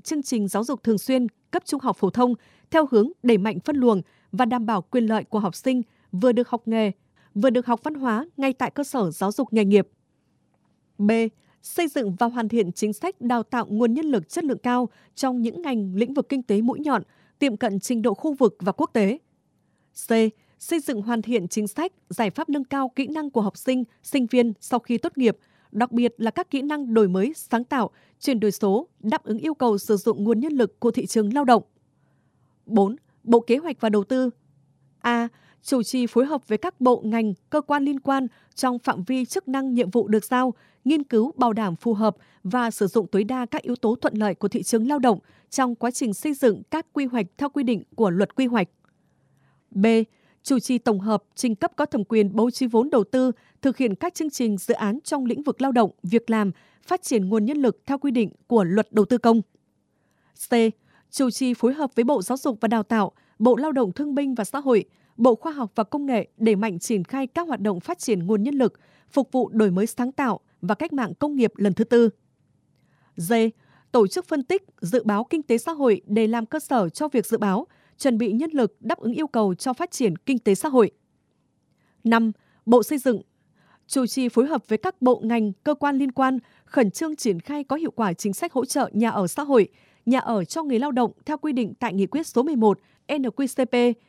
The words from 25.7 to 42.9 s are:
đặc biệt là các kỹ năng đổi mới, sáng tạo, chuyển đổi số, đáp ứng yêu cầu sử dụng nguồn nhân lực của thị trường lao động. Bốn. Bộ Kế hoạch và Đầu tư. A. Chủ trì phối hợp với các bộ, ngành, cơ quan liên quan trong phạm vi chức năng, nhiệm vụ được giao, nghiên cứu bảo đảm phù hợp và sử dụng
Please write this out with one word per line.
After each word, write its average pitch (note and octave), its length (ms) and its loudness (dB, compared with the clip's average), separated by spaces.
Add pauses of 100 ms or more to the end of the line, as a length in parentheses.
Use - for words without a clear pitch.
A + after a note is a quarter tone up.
đặc A3 200 -2
biệt A#3+ 260 0
là A3 140 -2
các - 180 -6
kỹ C4+ 120 -2
năng C#4+ 320 -2
đổi A3 140 6
mới, F#3+ 280 0
sáng - 280 -4
tạo, B3 260 -2 (300)
chuyển B3+ 200 0
đổi G#3 120 2
số, G#3+ 360 0 (120)
đáp A3 240 -2
ứng A3 140 -4
yêu D#4 160 -4
cầu A#3 240 0
sử G#3 200 0
dụng G3+ 260 0
nguồn A3 160 2
nhân D4+ 140 -2
lực A#3+ 260 0
của A#3 120 2
thị - 140 -4
trường G#3+ 280 0
lao C#4+ 120 0
động. A#3+ 180 6 (1000)
Bốn. G#3 300 2 (280)
Bộ A#3 160 4
Kế A#3 180 0
hoạch D#4 240 -6
và A3+ 80 0
Đầu G#3 140 0
tư. B3+ 260 0 (680)
A. A#3 280 -2 (360)
Chủ B3 200 0
trì B3 240 -2
phối A#3+ 180 4
hợp D4 220 -4
với G#3+ 100 -2
các - 240 -6
bộ, B3 240 4
ngành, G#3+ 280 0 (160)
cơ D4+ 120 0
quan D4 240 -2
liên C#4 140 -2
quan C4+ 280 -2 (280)
trong B3 240 -2
phạm F#3+ 240 -4
vi C4 220 -2
chức - 220 -8
năng, C4+ 260 -2
nhiệm A#3 160 2
vụ A3 180 0
được G#3+ 180 2
giao, B3+ 280 0 (300)
nghiên D4 200 2
cứu A#3+ 320 2
bảo A#3+ 180 2
đảm G3 220 -2
phù A#3 180 -2
hợp G#3+ 220 0 (280)
và A#3 280 -2
sử G#3 160 0
dụng F3+ 200 0